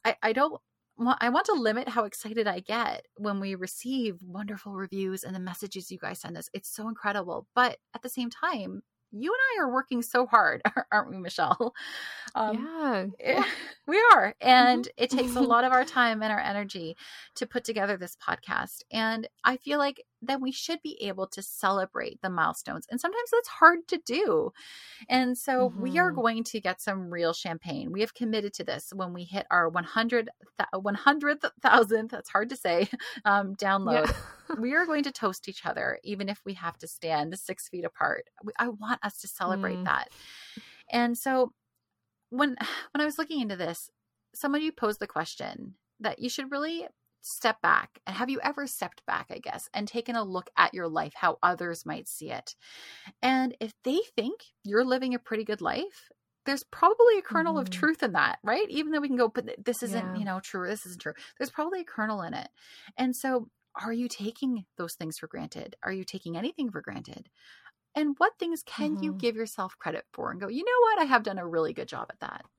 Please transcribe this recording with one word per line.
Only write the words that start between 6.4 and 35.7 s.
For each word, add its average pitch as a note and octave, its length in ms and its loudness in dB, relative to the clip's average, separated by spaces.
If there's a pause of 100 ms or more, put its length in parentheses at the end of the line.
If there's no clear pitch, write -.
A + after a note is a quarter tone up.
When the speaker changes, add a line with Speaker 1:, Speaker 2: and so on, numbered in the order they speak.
Speaker 1:
It's - 160 -10
so G#3+ 200 -10
incredible. G3+ 680 -4
But B3 220 4 (180)
at A#3+ 60 -12
the B3 80 -10
same A#3+ 200 -4
time, G#3 520 -6 (300)
you A#3+ 200 -4
and B4 80 0 (220)
I - 20 2
are B3+ 100 0
working B3+ 280 0
so B3 240 2
hard, - 400 4
<laughs> - 260 0
aren't G#3 200 2
we, F#3+ 60 -10
Michelle? - 560 0 (600)
Um, A3 220 0
Speaker 2:
Yeah. C#4 480 -2 (140)
Speaker 1:
it - 180 0
Speaker 2:
Yeah. - 60 4 (220)
Speaker 1:
<laughs> - 220 -16
we F#4+ 160 4 (100)
are. G#3+ 280 6
And B3 420 8
Speaker 2:
Mm-hmm. - 200 -2
Speaker 1:
it B3+ 60 0
takes B3+ 280 2
a B3+ 40 4
Speaker 2:
<laughs> A#3 120 6
Speaker 1:
lot A#3+ 100 6
of B3+ 80 4
our B3+ 140 6
time A#3 360 2
and G#3+ 100 0
our G3+ 100 0
energy G3 560 -4 (380)
to B3 120 -4
put - 160 -4
together G#3 320 0
this F3+ 220 -10
podcast. - 640 -4 (100)
And A3 380 -2 (160)
I B3+ 120 4
feel C#4+ 220 -2
like C#4 240 0 (160)
then C4+ 220 -4
we C4 100 -2
should E4 300 -6
be - 220 -10
able F#3+ 240 -4
to - 160 -12
celebrate - 800 0
the F#3+ 60 0
milestones. D#3+ 600 -2
And B3 100 -6
sometimes A4+ 320 -2
that's A#4 160 4
hard E4+ 420 6
to E4+ 140 0
do. A#3+ 480 2 (560)
And B3 300 2
so B3+ 300 4 (100)
we C4 220 0
are F4+ 120 6
Speaker 2:
Mm-hmm. C#4 100 -2
Speaker 1:
going A3+ 240 2
to - 140 -4
get F#3 220 -2
some F#3+ 300 -4
real E3+ 220 2
champagne. E3 580 -6
We G3 100 -2
have A3 140 -2
committed G#3+ 400 -2
to - 80 -8
this - 300 -6
when F#3 200 -6
we F3+ 120 -10
hit F#3+ 260 -4
our E3+ 180 6
one E3+ 140 -2
hundred, A#3 460 0 (280)
th-, - 100 -2 (140)
one G3+ 140 -2
hundred D4 420 4 (240)
thousandth, A3+ 500 6
that's - 200 -10
hard G#3 180 -6
to C4 80 -8
say, F3+ 320 2 (180)
<laughs> - 180 -8
um, G3+ 300 2
download. G3 520 2
Speaker 2:
Yeah. - 100 2
<laughs> - 60 -14 (360)
Speaker 1:
We B3 160 0
are F4 100 4
going D4+ 180 0
to C#4+ 80 -2
toast - 380 -4
each - 160 -12
other, - 400 -2